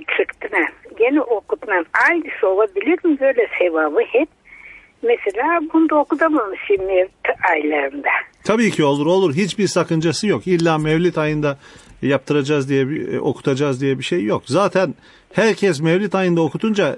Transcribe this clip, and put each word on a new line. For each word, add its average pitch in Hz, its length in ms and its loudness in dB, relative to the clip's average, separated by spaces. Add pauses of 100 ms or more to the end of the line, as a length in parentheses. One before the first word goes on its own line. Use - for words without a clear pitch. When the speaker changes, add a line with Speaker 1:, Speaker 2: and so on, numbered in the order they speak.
(180)
Speaker 1:
çıktı - 400 -4
mı? 165 80 0 (340)
Gene 262 220 4
okutmam. 202 640 -2 (240)
Aynısı 330 380 -2
olabilir 214 580 0
mi 302 140 2
böyle 254 280 2 (120)
sevabı 160 400 0 (120)
hep? 285 180 0 (760)
Mesela 240 560 0 (140)
bunu 320 160 4
da 302 60 0
okutamamışım 269 920 0
Mevlid 190 220 2 (400)
aylarında. 151 600 -2 (340)
Speaker 2:
Tabii 214 280 2
ki 156 120 0
olur, 143 220 2
olur. 180 280 2
Hiçbir 185 340 0
sakıncası 165 600 0
yok. 156 200 0
İlla 165 300 2
Mevlid 165 380 0
ayında 151 420 -2 (440)
yaptıracağız 139 680 0
diye 135 200 0
bir, - 240 -6
e, 127 60 -4
okutacağız 139 640 -2
diye 135 180 0
bir 131 40 -10
şey 180 200 -2
yok. 196 220 -2
Zaten 185 480 0 (400)
herkes 185 480 2
Mevlid 180 320 2
ayında 180 280 2
okutunca, 170 560 0